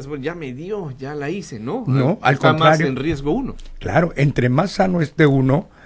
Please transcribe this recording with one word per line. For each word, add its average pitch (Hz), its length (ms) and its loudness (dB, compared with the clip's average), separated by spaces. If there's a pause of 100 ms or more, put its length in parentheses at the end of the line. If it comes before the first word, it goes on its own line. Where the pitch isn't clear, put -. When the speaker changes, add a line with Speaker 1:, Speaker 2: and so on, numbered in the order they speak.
Speaker 1:
"Bueno, 143 160 -10
ya 165 120 -6
me 139 180 -10
dio, 170 380 -8
ya 131 240 -12
la 143 140 -6
hice", 170 300 -10
¿no? 127 280 -6
Speaker 2:
No, 135 340 2
al 139 140 4
Speaker 1:
Está 160 140 2
Speaker 2:
contrario. 156 360 4
Speaker 1:
más 139 40 0
en 131 80 -2
riesgo 147 340 -2
uno. 247 240 -4 (240)
Speaker 2:
Claro, 165 360 0
entre 131 340 2
más 160 220 0
sano 185 300 2
esté 156 240 2
uno, 135 440 4 (160)